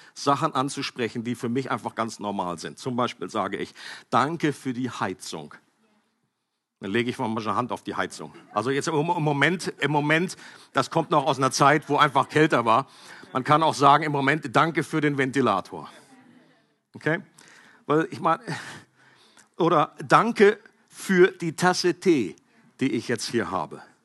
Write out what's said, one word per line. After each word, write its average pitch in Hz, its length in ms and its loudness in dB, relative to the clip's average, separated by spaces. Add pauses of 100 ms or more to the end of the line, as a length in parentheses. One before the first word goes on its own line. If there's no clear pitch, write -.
(120)
Sachen 143 420 0
anzusprechen, 131 720 -4
die 120 100 -4
für 120 140 -6
mich 127 220 -4
einfach 113 240 -6
ganz 113 240 -6
normal 95 400 -6
sind. 76 200 -12
Zum 127 180 -6
Beispiel 113 340 -4
sage 98 260 -4
ich, - 180 -10 (360)
"Danke 143 420 0
für 131 200 -8
die 123 180 -6
Heizung." 92 640 -10 (1300)
Dann 101 100 -8
lege 117 180 -2
ich 117 100 -6
mal 127 100 -4
meine 110 260 -4
Hand 117 180 -4
auf 95 100 -8
die 95 120 -8
Heizung. 80 400 -8 (180)
Also 107 180 -2
jetzt 139 180 -2
im, 160 60 -2
im 165 280 0
Moment, 151 560 0
im 139 120 -2
Moment, 151 460 0 (360)
das 135 180 -2
kommt 160 200 -4
noch 147 160 2
aus 139 120 0
einer 131 120 0
Zeit, 147 380 2
wo 147 80 0
einfach 139 320 2
kälter 151 380 2
war. 117 200 4 (460)
Man 131 100 -2
kann 147 200 4
auch 147 120 2
sagen, 143 300 6
im 151 80 -2
Moment, 143 420 0
"Danke 156 300 2
für 156 160 -2
den 147 160 0
Ventilator." 117 720 0 (1040)
Okay? 156 280 -2 (640)
Weil 156 240 2
ich 120 100 -12
meine, 165 220 0 (1120)
oder 165 380 2 (120)
"Danke 190 540 6 (280)
für 185 400 4
die 170 280 -6
Tasse 180 420 0
Tee, 139 380 2 (440)
die 131 120 0
ich 120 160 -4
jetzt 117 200 -6
hier 107 220 -2
habe." 76 320 -6 (220)